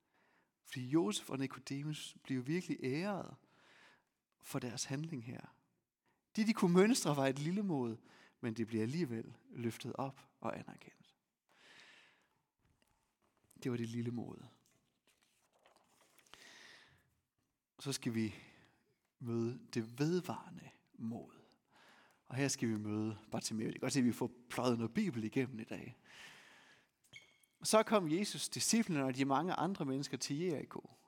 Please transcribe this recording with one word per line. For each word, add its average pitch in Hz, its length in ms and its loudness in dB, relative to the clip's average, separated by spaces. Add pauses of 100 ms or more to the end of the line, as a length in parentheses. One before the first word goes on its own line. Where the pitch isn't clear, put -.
(640)
Fordi 127 220 -6
Josef 180 420 2
og 135 100 -4
Nikodemus 139 840 -6
bliver 131 180 -2
virkelig 156 420 -2
æret, 165 520 -2 (1120)
for - 140 -4
deres 120 240 -6
handling 143 420 -6
her. 123 160 -10 (920)
Det, 214 120 2
de 220 60 4
kunne 175 200 4
mønstre, 185 420 8
var 135 120 4
et 135 120 2
lille 180 240 0
mod, 127 340 0 (440)
men 117 120 -2
det 110 140 0
bliver 110 160 2
alligevel 120 500 -2 (160)
løftet 117 440 -6
op 131 340 -6 (120)
og - 200 -4
anerkendt. - 560 -18 (2500)
Det 131 80 -2
var 120 60 0
det 113 120 -4
lille 117 220 -4
mod. 113 260 -8 (3500)
Så 139 120 -4
skal 127 220 -2
vi 110 220 2 (840)
møde 117 400 -2 (140)
det 117 260 -4
vedvarende 151 680 -2 (240)
mod. 113 380 -8 (960)
Og - 80 -8
her 135 120 2
skal 127 220 0
vi 110 80 2
møde 107 400 -2 (140)
Bartimeus. 110 340 -2
Det - 80 -2
kan - 80 -8
godt 131 120 -2
se, 143 60 4
at 123 60 6
vi 120 60 6
får 117 200 -2 (180)
pløjet 123 280 2
noget 113 160 -2
bibel 165 300 0
igennem 123 360 -2
i 110 40 -8
dag. - 340 -10 (1700)
Så 220 200 6
kom 190 280 4
Jesus, 185 380 0
disciplene 156 560 2
og 131 100 0
de 135 100 2
mange 143 280 2
andre 175 320 0
mennesker 135 320 -2
til 143 200 -4
Jericho. 165 520 -4 (180)